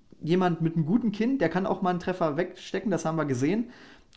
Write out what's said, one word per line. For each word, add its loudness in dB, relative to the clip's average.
jemand 2
mit 2
einem 2
guten 2
Kinn, 0
der 2
kann 0
auch -2
mal 2
einen -2
Treffer -2
wegstecken, -4
das -2
haben -2
wir 0
gesehen. 0